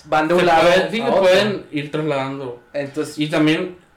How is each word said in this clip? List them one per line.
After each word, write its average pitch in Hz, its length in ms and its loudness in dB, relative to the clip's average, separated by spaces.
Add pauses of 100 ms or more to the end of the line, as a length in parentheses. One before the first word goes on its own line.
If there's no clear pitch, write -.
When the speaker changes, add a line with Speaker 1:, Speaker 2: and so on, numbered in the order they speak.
Speaker 1:
van 156 200 0
de 170 80 2
un 180 60 4
Speaker 2:
Se 175 60 2
Speaker 1:
lado 165 160 4
Speaker 2:
pueden, 180 280 4
sí, 226 100 -4
Speaker 1:
a 233 40 -4
Speaker 2:
se 240 60 -2
Speaker 1:
otro. 190 120 2
Speaker 2:
pueden 190 480 2
ir 147 220 -8
trasladando. 139 720 -6 (100)
Speaker 1:
Entonces 143 460 -8
Speaker 2:
Y 151 100 -2
también 160 480 -2 (200)